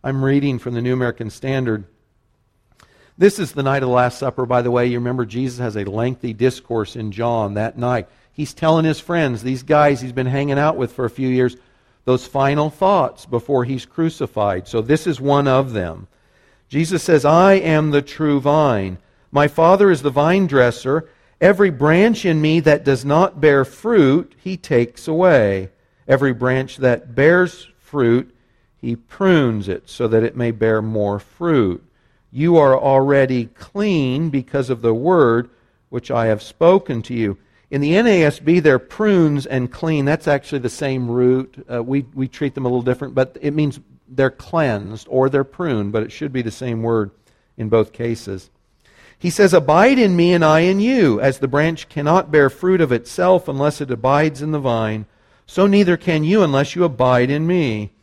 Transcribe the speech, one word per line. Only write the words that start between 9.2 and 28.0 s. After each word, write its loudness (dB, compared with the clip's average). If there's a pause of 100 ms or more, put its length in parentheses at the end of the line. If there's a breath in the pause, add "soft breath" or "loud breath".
these -6
guys 2
he's -12
been -4
hanging -2
out 0
with -4
for -6
a -2
few -4
years, 0 (500 soft breath)
those 0
final -2
thoughts -2
before -2
he's -8
crucified. -4
So -4
this 0
is -4
one 2
of 0
them. -8 (600)
Jesus -4
says, 2
"I 6
am 0
the 2
true -2
vine. 0 (340)
My 2
Father 4
is 0
the -2
vine 0
dresser. 0 (300 soft breath)
Every 4
branch 2
in 0
me 2
that 2
does 0
not 0
bear 4
fruit, 0 (100)
he -8
takes -2
away. 2 (380)
Every 2
branch -4
that -2
bears 2 (120)
fruit, -2 (440)